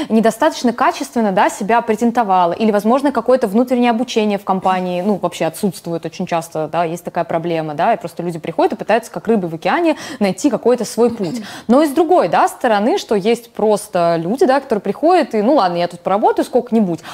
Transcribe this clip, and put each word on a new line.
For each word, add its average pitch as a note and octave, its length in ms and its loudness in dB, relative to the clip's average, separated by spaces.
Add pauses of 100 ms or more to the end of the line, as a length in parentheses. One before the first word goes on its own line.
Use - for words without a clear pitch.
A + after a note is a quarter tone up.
недостаточно A3+ 640 2
качественно, A#3+ 600 -2
да, A#3 180 2
себя A3+ 320 0
презентовала, G#3+ 720 2
или, A3 160 2
возможно, A#3 420 2
какое-то B3 340 0
внутреннее A#3+ 440 2
обучение A3 480 0
в G3+ 60 -12
компании, F#3 580 -2
ну, G3+ 140 0
вообще F3 280 -4
отсутствует E3 600 -4
очень E3+ 200 -8
часто, E3 460 -4
да, E3+ 120 0
есть E3+ 200 -6
такая F3 200 -4
проблема, D#3+ 500 -4
да, F3+ 180 0
и G#3 60 -2
просто - 240 -10
люди E3+ 160 -6
приходят D4 340 -2
и A3 40 -8
пытаются, - 340 -2
как - 180 -10
рыбы G3 200 2
в D#3+ 60 -10
океане, C#4+ 440 0 (200)
найти G3+ 300 0
какой-то A#3 380 0
свой A#3 240 2
путь. G#3 320 -6 (240)
Но B3+ 160 4
и E4 40 2
с C#4+ 40 0
другой, D4+ 380 2
да, B3+ 200 2
стороны, A#3 480 0
что - 180 -2
есть A3+ 380 -2
просто F#3 640 0
люди, F#3+ 300 0
да, C4 140 4
которые A3+ 200 -2
приходят D#4 540 2
и, G#3+ 80 0
«Ну, C#4 140 4
ладно, F3+ 200 2
я F3 120 0
тут F3 120 -14
поработаю B3 460 0
сколько-нибудь», G#3+ 540 0 (140)